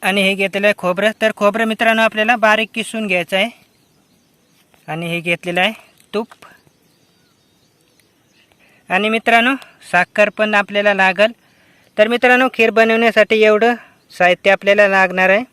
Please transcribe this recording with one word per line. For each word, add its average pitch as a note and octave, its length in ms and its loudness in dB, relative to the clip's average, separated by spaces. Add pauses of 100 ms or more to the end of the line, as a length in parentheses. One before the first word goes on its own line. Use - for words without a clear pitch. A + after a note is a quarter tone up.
आणि G3 200 0
हे F#3+ 120 0
घेतलेलं G3 320 -4
आहे G#3 120 2
खोबरं. F#3 320 -2 (100)
तर A3 160 0
खोबरं G#3 280 -2
मित्रांनो, A3 380 0
आपल्याला A3 340 -2
बारीक A3 380 0
किसून A3 320 -8
घ्यायचं F3+ 300 -4
आहे. G3+ 120 -2 (1400)
आणि D#3+ 200 -8
हे E3+ 140 -6
घेतलेलं F3 400 -4
आहे G3+ 120 2 (420)
तूप. A3 140 -6 (2500)
आणि G3+ 200 -2
मित्रांनो, A#3 460 0 (380)
साखर F#3 360 0
पण G#3+ 260 -4
आपल्याला G3+ 400 0
लागल. F#3+ 380 0 (680)
तर G#3+ 100 4
मित्रांनो, B3 460 2
खीर A3+ 160 -2
बनवण्यासाठी A3+ 720 2
एवढं G#3+ 320 2 (440)
साहित्य F3+ 320 2
आपल्याला G3+ 380 2
लागणार F#3 420 0
आहे. G#3 220 0